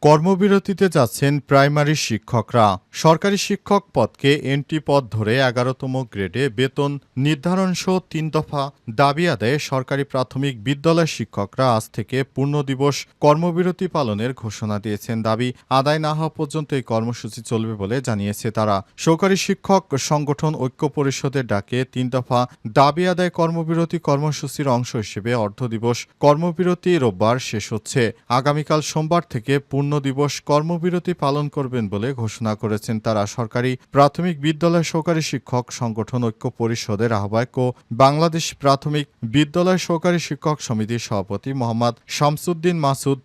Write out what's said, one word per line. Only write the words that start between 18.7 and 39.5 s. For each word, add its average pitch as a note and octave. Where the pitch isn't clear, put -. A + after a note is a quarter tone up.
সহকারী F#3
শিক্ষক F#3+
সংগঠন D3+
ঐক্য -
পরিষদের C#3
ডাকে G#2+
তিন B2+
দফা B2
দাবি D3
আদায় F3
কর্মবিরতি E3
কর্মসূচির C#3+
অংশ B2
হিসেবে G#2+
অর্ধ G#2
দিবস A#2
কর্মবিরতি F3
রোববার A2+
শেষ G#2+
হচ্ছে। A#2+
আগামীকাল D3
সোমবার D#3+
থেকে C3+
পূর্ণ C#3+
দিবস C#3
কর্মবিরতি E3+
পালন D3
করবেন B2+
বলে G#2
ঘোষণা A2
করেছেন G#2+
তারা। G#2+
সরকারি B2
প্রাথমিক D3+
বিদ্যালয় D#3+
সহকারী D#3+
শিক্ষক B2
সংগঠন A2+
ঐক্য -
পরিষদের A2+
আহ্বায়ক G#2+
ও B2+
বাংলাদেশ D#3
প্রাথমিক C#3+
বিদ্যালয় F3